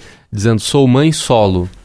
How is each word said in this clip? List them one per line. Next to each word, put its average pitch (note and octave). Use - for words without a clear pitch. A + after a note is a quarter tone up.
dizendo, G#2+
"Sou C#3
mãe C#3
solo. G2